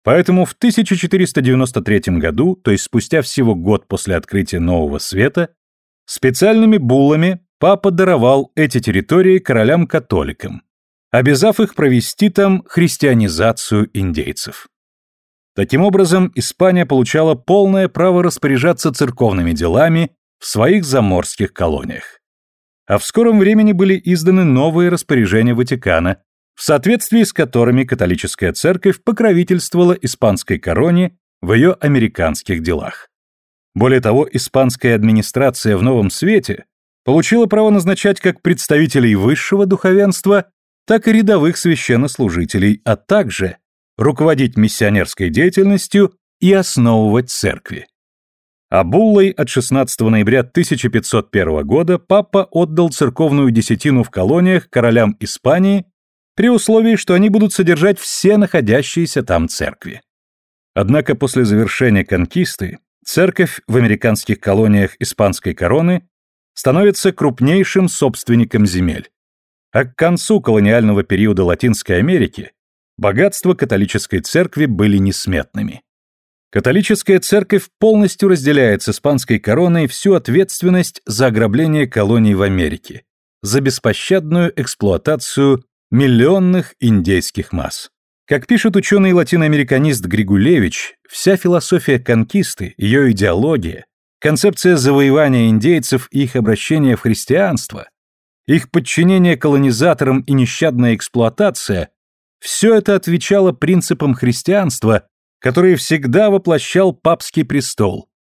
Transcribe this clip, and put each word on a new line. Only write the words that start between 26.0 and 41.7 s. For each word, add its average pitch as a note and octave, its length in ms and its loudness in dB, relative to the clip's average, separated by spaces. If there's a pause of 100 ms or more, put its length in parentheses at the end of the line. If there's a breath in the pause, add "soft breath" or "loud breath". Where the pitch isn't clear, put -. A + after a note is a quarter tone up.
в - 60 -18
соответствии A3 600 0
с - 100 -2
которыми B2 520 0
католическая F2+ 680 -4
церковь F3+ 500 -2
покровительствовала F3+ 920 0
испанской A#2 640 -2
короне E3+ 580 0 (240)
в F#2 140 -2
ее E3 260 4
американских G2 800 -2
делах. D#2+ 460 -8 (640)
Более B2+ 280 2
того, A#2+ 280 2
испанская B2+ 640 0
администрация A2 840 0
в F2+ 40 -2
Новом A2+ 280 0
Свете - 560 -2 (360)
получила F#3+ 440 2
право G#3+ 240 2
назначать G3 500 0
как F3+ 220 -4
представителей D3 720 2
высшего D3 500 0
духовенства, F#3+ 880 0 (360)
так A3 220 0
и A3 40 4
рядовых G3 440 2
священнослужителей, A2 1300 -2